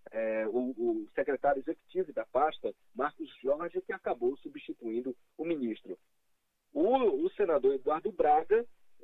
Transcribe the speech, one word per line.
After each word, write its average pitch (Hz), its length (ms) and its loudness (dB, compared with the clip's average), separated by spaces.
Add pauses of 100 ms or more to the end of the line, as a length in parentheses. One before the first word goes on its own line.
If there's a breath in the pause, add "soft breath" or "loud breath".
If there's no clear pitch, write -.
(100)
é, 110 380 -2
o, 123 220 0
o 117 440 -2
secretário 139 460 0
executivo 160 540 -6
da 113 100 -4
pasta, - 500 -2 (200)
Marcos 139 340 -4 (140)
Jorge, - 400 -2
que - 100 -10
acabou 277 460 -2
substituindo 262 760 -8 (220)
o 156 80 -8
ministro. 123 540 -6 (720)
O, 220 240 4 (300)
o - 60 0
senador 359 420 2
Eduardo - 360 -2
Braga, 160 540 4 (400)